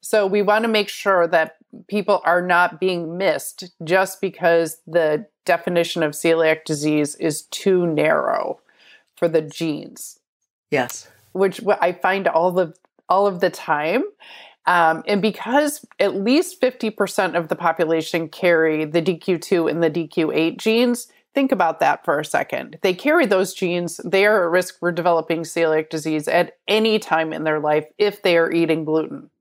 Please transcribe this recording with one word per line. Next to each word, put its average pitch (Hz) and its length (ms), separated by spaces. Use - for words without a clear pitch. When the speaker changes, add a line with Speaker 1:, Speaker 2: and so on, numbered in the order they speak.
Speaker 1:
So 208 240
we 208 160
wanna 208 240
make 214 220
sure 180 400
that 160 280
people 202 380
are 175 160
not 175 400
being 175 360
missed 180 540
just 190 360
because 170 680
the 160 400
definition 170 580
of 151 100
celiac 160 520
disease 151 520
is 156 260
too 180 440
narrow 156 720
for 175 140
the 160 140
genes. 151 760
Speaker 2:
Yes. 131 360
Speaker 1:
Which 190 260
wh-, 202 220
I 175 120
find 185 340
all 165 240
the, 175 240
all 196 180
of 185 140
the 185 100
time. 165 520
Um, 165 400
and 202 160
because 269 600
at 202 160
least 247 440
fifty 247 300
percent 185 460
of 165 120
the - 80
population 165 720
carry 160 560
the 156 180
D 165 140
Q 175 220
two 170 300
and 170 140
the 165 80
D 156 180
Q 160 240
eight 165 260
genes, 233 500
think 269 180
about 170 280
that - 240
for 147 140
a 151 60
second. - 580
They 185 120
carry 302 320
those 190 280
genes. 175 500
They 190 220
are 208 180
at 165 60
risk 175 280
for 175 120
developing 165 520
celiac 156 480
disease 156 360
at - 300
any 220 320
time 160 340
in 156 120
their 156 160
life 151 260
if 202 240
they 175 160
are 165 120
eating 165 340
gluten. 156 460